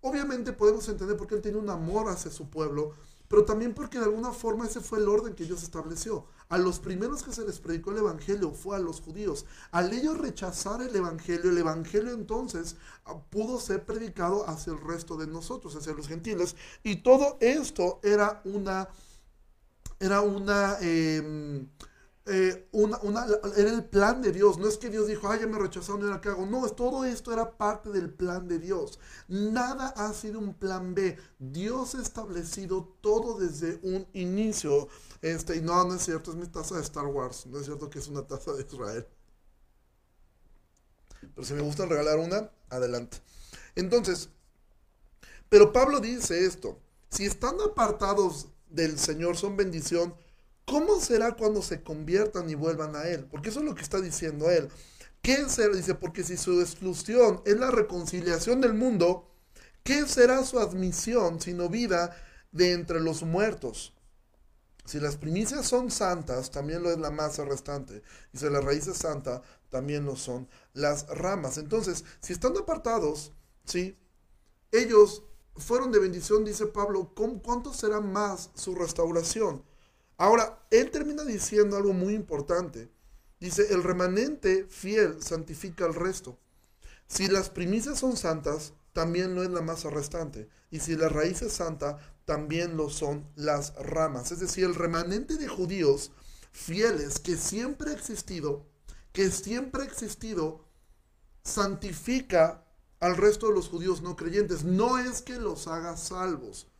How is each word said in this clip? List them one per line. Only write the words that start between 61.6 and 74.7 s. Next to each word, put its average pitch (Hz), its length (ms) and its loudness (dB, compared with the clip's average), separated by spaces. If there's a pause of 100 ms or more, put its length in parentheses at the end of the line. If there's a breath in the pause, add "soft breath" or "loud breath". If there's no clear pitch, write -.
vida 175 460 0 (380 loud breath)
de 180 200 6
entre 170 280 -2
los 160 220 -2
muertos? 165 720 -2 (880)
Si 147 160 -8
las 147 160 -2
primicias 196 500 -2
son 247 240 2
santas, 160 600 -2
también 156 320 -4
lo 175 80 2
es 165 80 0
la 156 120 -2
masa 151 340 -2
restante. 139 580 -6 (300 loud breath)
Y 131 60 -14
si 147 100 -2
la 139 120 2
raíz 143 260 0
es 185 120 -6
santa, 135 440 -4 (280 loud breath)
también 143 340 -2
lo 139 120 -4
son 127 320 -8 (260 soft breath)
las 147 340 0
ramas". 165 480 -2
Entonces, 175 480 -2 (160 loud breath)
si - 140 -8
están 254 240 0
apartados, 226 760 -2 (320)
¿sí? 185 340 -4 (720)